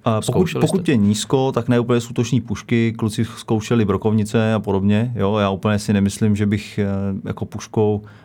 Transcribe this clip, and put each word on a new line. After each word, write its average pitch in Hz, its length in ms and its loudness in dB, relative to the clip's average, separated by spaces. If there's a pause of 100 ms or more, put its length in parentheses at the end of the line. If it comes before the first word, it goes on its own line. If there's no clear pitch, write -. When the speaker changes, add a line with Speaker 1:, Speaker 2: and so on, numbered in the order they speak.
Speaker 1:
A 113 160 2
pokud, - 40 -10
Speaker 2:
Zkoušeli 123 360 0
Speaker 1:
pokud - 200 2
Speaker 2:
jste? 170 100 0
Speaker 1:
je 131 60 4
nízko, 107 540 2
tak 123 180 -2
ne 120 100 4
úplně 120 220 2
z 117 80 -12
útočný 123 320 0
pušky, 113 560 -2
kluci 110 280 -2
zkoušeli 113 600 0
brokovnice 107 680 2
a 110 60 2
podobně, 101 560 0
jo, 101 220 0
já 101 120 2
úplně 101 300 0
si 104 140 -2
nemyslím, 101 420 2
že 104 100 0
bych, 104 320 -2
eh, 104 80 0 (380)
jako 104 220 -8
puškou, 104 560 -2 (240)